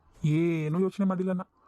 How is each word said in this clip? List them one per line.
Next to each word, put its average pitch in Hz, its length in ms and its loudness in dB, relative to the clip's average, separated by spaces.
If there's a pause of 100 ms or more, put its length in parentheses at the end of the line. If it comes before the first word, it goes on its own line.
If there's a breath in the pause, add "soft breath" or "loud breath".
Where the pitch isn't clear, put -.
(260)
ಏನೂ 160 540 0
ಯೋಚನೆ 190 260 0
ಮಾಡಿಲ್ಲ 190 260 0
ನಾ. 185 120 -4 (240 soft breath)